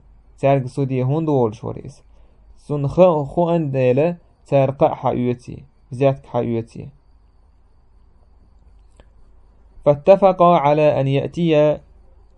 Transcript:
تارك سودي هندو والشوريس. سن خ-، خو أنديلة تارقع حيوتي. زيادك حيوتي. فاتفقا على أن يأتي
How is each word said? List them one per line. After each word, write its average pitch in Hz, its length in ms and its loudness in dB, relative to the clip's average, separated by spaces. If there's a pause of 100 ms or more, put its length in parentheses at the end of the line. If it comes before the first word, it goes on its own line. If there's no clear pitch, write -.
(380)
تارك 135 280 0
سودي 131 360 -6
هندو 151 300 -2
والشوريس. 113 720 -6 (520)
سن 143 300 -6
خ-، 160 360 2
خو 165 280 -2
أنديلة 143 640 0 (300)
تارقع 139 480 0
حيوتي. 123 680 -6 (260)
زيادك 135 360 -2
حيوتي. 117 640 -6 (3000)
فاتفقا 180 720 4
على 147 440 2
أن 135 80 -2
يأتي 151 720 0 (600)